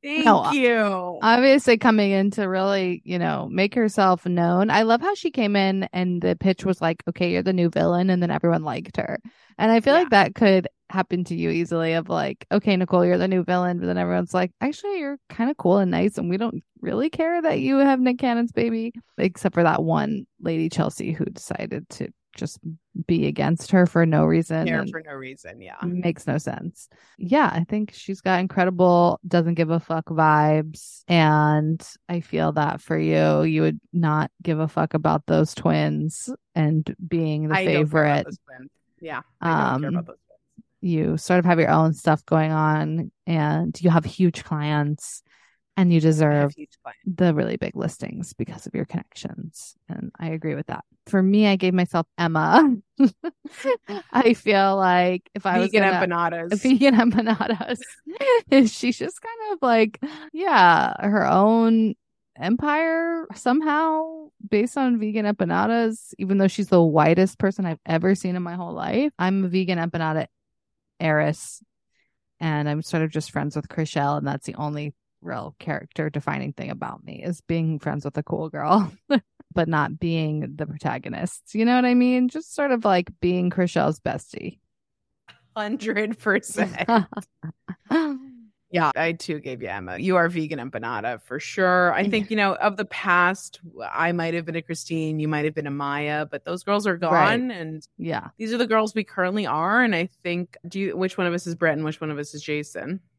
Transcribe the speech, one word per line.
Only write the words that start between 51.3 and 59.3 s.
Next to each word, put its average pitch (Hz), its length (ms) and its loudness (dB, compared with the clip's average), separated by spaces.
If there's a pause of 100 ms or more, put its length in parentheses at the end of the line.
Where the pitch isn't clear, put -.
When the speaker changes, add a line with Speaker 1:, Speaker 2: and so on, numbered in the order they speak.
Speaker 2:
I 196 100 2
gave 180 160 0
myself 180 340 0 (100)
Emma. 170 580 4 (220)
<laughs> 262 120 6 (1040)
I 240 220 4
feel 196 440 2
like 180 580 2
if 202 100 -8
I 180 140 2
was 202 120 2
Speaker 1:
Vegan 196 200 4
Speaker 2:
gonna 180 160 0
Speaker 1:
empanadas. 170 460 -2
Speaker 2:
<laughs> 208 80 -2
Vegan 262 340 6
empanadas. 226 840 0 (380)
<laughs> 453 540 4
She's - 260 -2
just - 240 -8
kind 440 320 -8